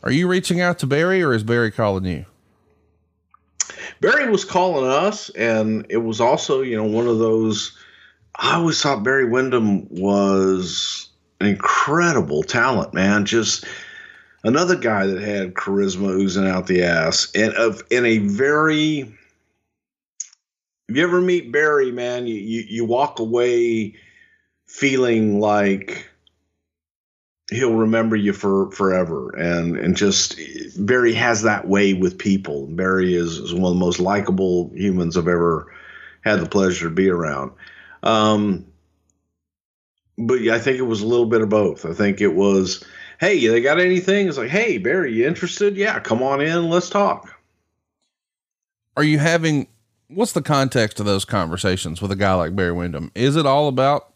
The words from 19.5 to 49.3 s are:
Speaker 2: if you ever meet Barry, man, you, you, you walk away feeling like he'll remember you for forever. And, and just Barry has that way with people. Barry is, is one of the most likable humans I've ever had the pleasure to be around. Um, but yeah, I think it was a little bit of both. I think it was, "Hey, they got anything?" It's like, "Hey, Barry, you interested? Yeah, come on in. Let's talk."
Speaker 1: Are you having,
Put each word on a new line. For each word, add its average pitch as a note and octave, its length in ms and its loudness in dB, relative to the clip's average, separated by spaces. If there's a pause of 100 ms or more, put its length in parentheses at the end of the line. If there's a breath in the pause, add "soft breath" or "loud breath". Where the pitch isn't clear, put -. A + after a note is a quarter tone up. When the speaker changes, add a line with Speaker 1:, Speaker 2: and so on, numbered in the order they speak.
Speaker 2:
if A#2 80 -4
you D#3 80 2
ever F3+ 160 2
meet F3 320 0
Barry, C#3+ 400 2
man, B2 340 -4
you, A2+ 80 -4
you, A2 340 -6
you A2+ 160 -4
walk A#2+ 360 0
away A#2 760 0 (720 soft breath)
feeling A#2 720 0
like G#2 680 0 (1400)
he'll A#2 240 0
remember A2+ 420 2
you G2+ 160 0
for G2 400 0
forever. F2+ 640 -2
And, E2+ 400 -2
and A1 200 0
just - 420 0 (400)
Barry A#2+ 360 2
has A2+ 280 0
that G#2 260 0
way G2 240 4
with F#2 260 0
people. E2+ 480 -2
Barry F#2 480 0
is, E2+ 240 -2
is - 140 -10
one F2+ 200 0
of F2+ 60 2
the F2+ 60 2
most F2 160 0
likable F#2+ 760 0
humans F2+ 420 -2
I've F2 120 0
ever E2+ 440 0 (520 loud breath)
had G#2 160 0
the D#2+ 80 -6
pleasure F2+ 400 0
to D#2+ 60 -8
be F#2+ 160 2
around. C#2+ 420 -4 (500 loud breath)
Um, G#2+ 640 2 (1500)
but A#2 220 0
yeah, A2+ 140 2
I A2+ 40 2
think B2+ 200 0
it B2+ 40 -2
was A2+ 200 -2
a G#2+ 40 -4
little A#2+ 200 2
bit A2+ 160 2
of G#2+ 60 0
both. G#2 360 0
I E2 80 -6
think G2+ 280 0
it G2 140 2
was, F#2+ 500 2 (340 loud breath)
"Hey, E3+ 280 2
they A2+ 140 4
got C#3+ 200 2
anything?" F#3 480 2
It's C#3 100 -4
like, B2 120 -6
"Hey, F#3+ 280 0
Barry, C3 340 -2
you A2+ 140 2
interested? F#3 500 -2
Yeah, G3+ 240 -2
come A2+ 220 -2
on C#3 180 0
in. E3 280 0
Let's F3 220 0
talk." - 500 -2 (1600)
Speaker 1:
Are D3 80 2
you D3+ 140 4
having, D#3+ 500 0 (400)